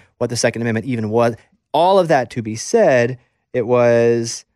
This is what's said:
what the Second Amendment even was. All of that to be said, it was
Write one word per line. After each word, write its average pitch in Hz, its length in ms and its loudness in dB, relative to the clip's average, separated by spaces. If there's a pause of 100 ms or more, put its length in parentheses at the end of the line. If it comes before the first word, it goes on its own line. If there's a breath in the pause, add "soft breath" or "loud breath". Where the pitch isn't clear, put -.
(200 soft breath)
what 120 100 -4
the 120 80 -6
Second 117 240 -2
Amendment 113 240 -4
even 113 240 -6
was. 117 260 0 (380 soft breath)
All 180 260 4
of 170 100 2
that 135 220 2
to 123 100 -8
be 110 140 -8
said, 127 600 0 (340)
it 120 160 -4
was 117 800 0 (100)